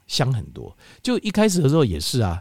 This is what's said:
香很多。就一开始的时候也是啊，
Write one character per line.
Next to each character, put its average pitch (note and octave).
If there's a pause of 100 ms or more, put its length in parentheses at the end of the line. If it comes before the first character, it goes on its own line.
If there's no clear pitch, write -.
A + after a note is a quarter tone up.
香 C3+
很 A#2
多。 - (260)
就 B3
一 G#3
开 G#3
始 F3+
的 C3+
时 D3
候 D#3+
也 F2+
是 A#2+
啊， F2+